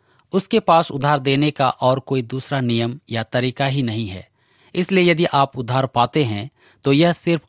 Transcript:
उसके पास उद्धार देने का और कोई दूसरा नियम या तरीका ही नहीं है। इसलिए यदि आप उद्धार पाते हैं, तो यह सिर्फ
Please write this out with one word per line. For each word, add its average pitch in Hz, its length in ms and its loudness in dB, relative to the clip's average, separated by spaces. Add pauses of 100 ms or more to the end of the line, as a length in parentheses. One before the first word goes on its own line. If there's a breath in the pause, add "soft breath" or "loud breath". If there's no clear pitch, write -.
(340)
उसके 196 280 0
पास 165 300 2
उद्धार 143 280 0
देने 139 320 0
का 131 180 0
और 127 320 0
कोई 131 220 -4
दूसरा 131 380 -6
नियम 120 400 -2 (100)
या 113 120 -4
तरीका 127 440 -2
ही 139 160 0
नहीं 110 260 -4
है। 92 200 -14 (460 soft breath)
इसलिए 180 360 2
यदि 170 140 2
आप 139 340 0
उद्धार 127 280 -2
पाते 123 380 0
हैं, 107 260 -6 (340 soft breath)
तो 139 80 2
यह 170 200 4
सिर्फ 170 360 -2